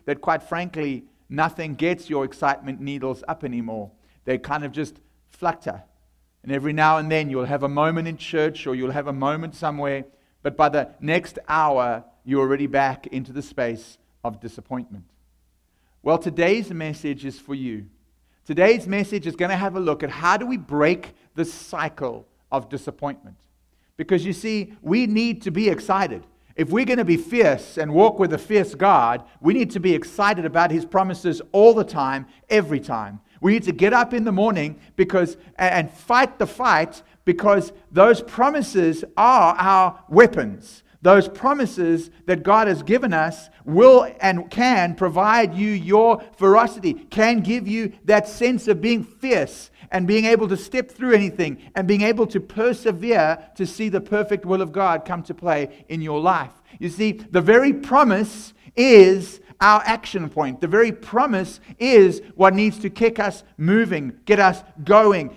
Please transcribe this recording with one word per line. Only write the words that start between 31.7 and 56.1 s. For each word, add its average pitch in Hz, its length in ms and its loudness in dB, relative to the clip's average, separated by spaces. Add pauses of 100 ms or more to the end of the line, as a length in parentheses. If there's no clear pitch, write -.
the 214 100 -2
time, 135 420 -6 (220)
every 156 320 0
time. 104 400 -10 (220)
We 190 100 4
need 220 120 0
to 180 80 -4
get 190 200 2
up 240 220 2
in 226 100 -2
the 220 80 -2
morning 185 480 -2 (160)
because, 180 400 0 (220)
a-, 185 40 -4
and 175 280 0
fight 254 480 0
the 208 80 -2
fight 170 560 -2 (240)
because 196 460 0 (200)
those 226 300 4
promises 208 840 -2 (140)
are 208 380 4
our 185 520 0
weapons. 156 720 2 (200)
Those 190 260 6
promises 185 840 -2 (160)
that 170 160 -2
God 214 260 2
has 156 140 -2
given 214 320 0
us 160 340 -4 (160)
will 240 560 8
and 180 300 -2
can 202 440 0
provide 190 600 0
you 208 160 -2
your 208 520 2 (140)
ferocity, 214 560 2
can 226 480 -2
give 202 260 -4
you 214 280 -6 (100)
that 208 240 2
sense 240 400 -2
of 170 140 0
being 226 200 0
fierce - 680 -4 (200)
and 185 160 -4
being 220 200 2
able 226 220 2
to 190 100 -4
step 254 320 -8
through 247 240 -2
anything 185 440 0 (160)
and 185 140 -4
being 202 140 2
able 220 240 0
to 208 120 -4
persevere 208 1040 -2 (120)
to 185 120 -6
see 214 220 -6
the 196 140 -4
perfect 208 420 -4
will 185 160 -2
of 165 120 -6
God 180 340 -2
come 175 160 -8
to 170 100 -12
play 147 560 -4
in 165 140 -8
your 151 180 -6